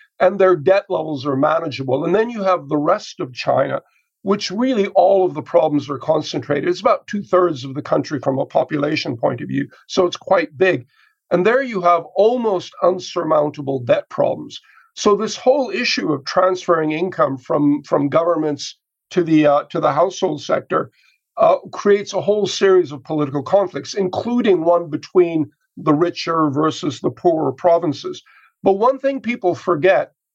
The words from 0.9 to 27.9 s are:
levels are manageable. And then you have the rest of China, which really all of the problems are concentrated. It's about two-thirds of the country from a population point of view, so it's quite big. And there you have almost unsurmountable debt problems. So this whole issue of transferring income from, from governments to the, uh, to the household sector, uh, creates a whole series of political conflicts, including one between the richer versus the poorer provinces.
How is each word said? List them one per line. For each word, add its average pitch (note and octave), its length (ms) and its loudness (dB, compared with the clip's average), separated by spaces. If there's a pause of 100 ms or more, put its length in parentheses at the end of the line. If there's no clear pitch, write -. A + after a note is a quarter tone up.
levels D#3 340 -4
are C#3 120 -2
manageable. C#3+ 680 -2
And F3 100 0
then A3+ 140 0
you A3+ 140 -10
have F3 260 -2
the D3+ 80 -2
rest E3 420 -2
of C3 140 -10
China, C3 480 -2 (400)
which G3+ 300 -2
really A3 380 0
all F#3+ 360 4
of E3 80 0
the D3+ 80 -6
problems D3 480 0
are C#3 80 -6
concentrated. D3 720 -4
It's F3+ 140 -2
about A3+ 240 2
two-thirds F3+ 580 0
of C3+ 80 -12
the C#3+ 80 -8
country D3 400 -2
from C3+ 180 -2
a C#3 60 -2
population D3+ 720 -2
point C3+ 240 -2
of C3+ 80 -10
view, C#3 220 -4 (180)
so F#3 160 0
it's F3 140 -4
quite - 400 -2
big. E3 280 0 (440)
And F3+ 160 2
there B3 160 2
you A#3 180 -6
have F3 240 2 (100)
almost A3 680 0
unsurmountable D3+ 1000 -2
debt C#3+ 280 0
problems. - 500 -4 (360)
So G#3 180 2
this G3+ 220 -2
whole B3+ 340 2
issue A3 420 -2
of C3+ 120 -4
transferring F3+ 640 0
income D#3 480 -2
from, D3 460 0
from C#3+ 240 0
governments D#3 680 -2 (340)
to F3 120 0
the, D#3 240 4
uh, D3 240 4
to E3+ 80 -4
the D3+ 140 2
household E3 500 -2
sector, - 480 -4 (460)
uh, F3+ 220 4 (140)
creates G3+ 400 0
a F#3+ 80 -4
whole G3+ 280 0
series F#3 420 2
of C#3+ 140 -14
political D3 380 -4
conflicts, F3 520 -2
including G3+ 680 2
one E3+ 260 2
between E3 580 0 (280)
the D3+ 180 0
richer E3 560 0
versus D3+ 500 -2
the D3 100 -4
poorer D#3 420 0
provinces. E3+ 680 0 (440)